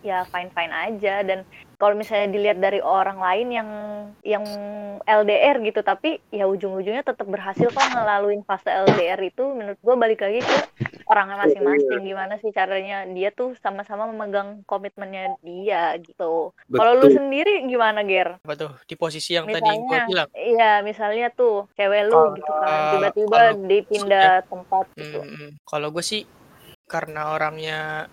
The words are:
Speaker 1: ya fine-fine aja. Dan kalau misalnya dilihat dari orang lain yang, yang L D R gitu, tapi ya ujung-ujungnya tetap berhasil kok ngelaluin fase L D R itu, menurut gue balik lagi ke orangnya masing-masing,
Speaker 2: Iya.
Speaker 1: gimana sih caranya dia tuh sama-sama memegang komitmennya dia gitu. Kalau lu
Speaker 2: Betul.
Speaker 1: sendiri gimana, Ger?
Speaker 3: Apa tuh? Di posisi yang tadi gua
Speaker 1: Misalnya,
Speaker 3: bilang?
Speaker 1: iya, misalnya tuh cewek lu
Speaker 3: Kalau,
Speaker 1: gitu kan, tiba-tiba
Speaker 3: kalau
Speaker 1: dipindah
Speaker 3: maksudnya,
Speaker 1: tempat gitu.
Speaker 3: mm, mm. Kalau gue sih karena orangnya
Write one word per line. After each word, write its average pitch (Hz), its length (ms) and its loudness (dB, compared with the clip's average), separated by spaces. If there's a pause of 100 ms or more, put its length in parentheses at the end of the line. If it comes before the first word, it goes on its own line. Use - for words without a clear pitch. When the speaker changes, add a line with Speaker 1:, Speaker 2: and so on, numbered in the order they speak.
Speaker 1:
ya 185 320 -2
fine-fine 180 400 -6
aja. 196 480 -2
Dan 190 240 -2 (320)
kalau 208 160 4
misalnya 208 400 -2
dilihat 208 240 0
dari 196 240 0
orang 190 400 0
lain 190 320 0
yang, 220 180 -6 (540)
yang 208 200 -2 (600)
L 214 240 6
D - 80 2
R 269 240 4
gitu, 214 240 -2
tapi - 480 -2
ya 202 160 0
ujung-ujungnya 196 560 -4
tetap 240 240 -6
berhasil 196 400 0
kok 269 240 0
ngelaluin 208 560 0
fase - 240 -4
L 190 240 2
D 180 160 0
R 190 160 -4
itu, - 160 -6
menurut 226 320 -8
gue 233 160 2
balik 226 320 2
lagi 208 160 -2
ke - 160 0 (480)
orangnya 202 320 0
masing-masing, 143 640 2
Speaker 2:
Iya. 196 160 -8
Speaker 1:
gimana 196 240 -6
sih 220 100 -6
caranya 196 600 -4
dia 185 160 -2
tuh 247 320 -6
sama-sama 208 480 -6
memegang 202 560 -6
komitmennya 196 800 -8
dia 175 560 -4
gitu. 165 560 -4
Kalau - 400 4
lu 277 160 10
Speaker 2:
Betul. - 80 8
Speaker 1:
sendiri 285 340 0 (140)
gimana, 214 400 0
Ger? 185 320 0
Speaker 3:
Apa 151 160 -8
tuh? 151 160 -8 (160)
Di 160 80 -12
posisi 160 400 -4
yang 165 80 0
tadi 220 240 0
gua 214 160 4
Speaker 1:
Misalnya, 254 240 0
Speaker 3:
bilang? 175 240 0
Speaker 1:
iya, 226 480 4
misalnya 214 480 -4
tuh 220 480 0
cewek 208 320 2
lu 220 80 6
Speaker 3:
Kalau, 156 240 6
Speaker 1:
gitu 151 160 -6
kan, 156 240 0 (160)
tiba-tiba 208 400 2
Speaker 3:
kalau 220 320 4
Speaker 1:
dipindah 202 640 2
Speaker 3:
maksudnya, 185 160 0
Speaker 1:
tempat 190 360 -4 (120)
gitu. 151 240 -10
Speaker 3:
mm, 143 80 -12
mm. 147 200 -16 (200)
Kalau 151 240 -4
gue 170 80 -6
sih 208 240 -6 (640)
karena 156 480 -6
orangnya 156 800 -6